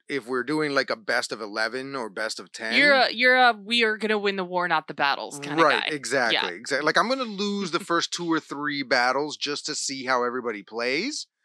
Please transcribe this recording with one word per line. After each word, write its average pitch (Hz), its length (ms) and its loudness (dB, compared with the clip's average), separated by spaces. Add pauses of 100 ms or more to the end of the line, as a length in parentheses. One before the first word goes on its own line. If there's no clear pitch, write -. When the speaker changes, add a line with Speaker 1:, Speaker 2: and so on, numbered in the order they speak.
Speaker 1:
if 135 180 -4
we're 123 160 -2
doing, 151 320 -2
like, 131 160 2
a 120 60 -2
best 117 360 -2
of 113 80 -6
eleven 113 540 -4
or 117 160 -6
best 107 300 -6
of 92 120 -18
ten, 113 220 -6
Speaker 2:
You're 285 200 6
a, 254 180 4
you're 254 240 4
a, 247 160 6
"We 220 320 0
are 220 120 2
gonna 214 220 0
win 202 160 0
the 190 100 -4
war, 180 220 -2
not 160 220 0
the 156 60 -12
battles" 139 440 0
kinda 147 240 0
Speaker 1:
Right, 147 260 6
Speaker 2:
guy. 156 60 -2
Speaker 1:
exactly, 127 400 2 (160)
Speaker 2:
Yeah. 85 60 -8
Speaker 1:
exactly. 135 280 -2
Like, 160 140 4
I'm 185 100 4
gonna 269 140 -2
lose 202 480 -4
the 160 100 0
Speaker 2:
<laughs> 202 40 -8
Speaker 1:
first 170 280 0
two 175 180 -4
or 160 100 2
three 143 420 -6
battles 131 540 2
just 143 300 -6
to 147 100 -6
see 135 280 -6
how 123 200 2
everybody 120 400 -4
plays. 135 640 -4 (160)